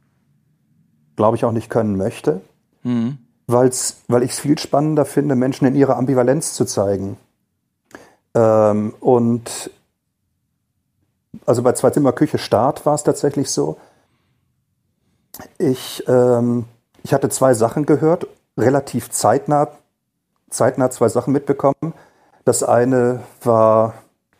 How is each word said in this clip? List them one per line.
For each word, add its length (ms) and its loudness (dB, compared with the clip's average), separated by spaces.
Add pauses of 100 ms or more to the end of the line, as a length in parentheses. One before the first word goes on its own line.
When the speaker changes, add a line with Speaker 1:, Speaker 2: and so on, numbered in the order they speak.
(1160)
Speaker 1:
glaube 220 2
ich 80 -4
auch 80 0
nicht 160 -4
können 280 -2
möchte, 440 -4 (420)
Speaker 2:
Mhm. 360 -4 (280)
Speaker 1:
weil's, 520 0 (100)
weil 140 2
ich's 180 -6
viel 180 0
spannender 460 0
finde, 300 -2
Menschen 320 0
in 80 2
ihrer 220 2
Ambivalenz 580 0
zu 100 -2
zeigen. 520 -2 (1160)
Ähm, 680 2
und 680 -2 (1800)
also 160 2
bei 100 2
Zwei 180 2
Zimmer 220 2
Küche 260 -2
Start 480 -2
war's 160 0
tatsächlich 480 -2
so. 260 -4 (1800)
Ich, 480 -4
ähm, 580 2 (380)
ich 100 -10
hatte 160 0
zwei 260 2
Sachen 320 -2
gehört, 400 0 (300)
relativ 540 -2
zeitnah, 580 0 (800)
zeitnah 420 0
zwei 180 0
Sachen 240 -2
mitbekommen. 640 -2 (500)
Das 180 0
eine 580 2 (220)
war 520 4 (460)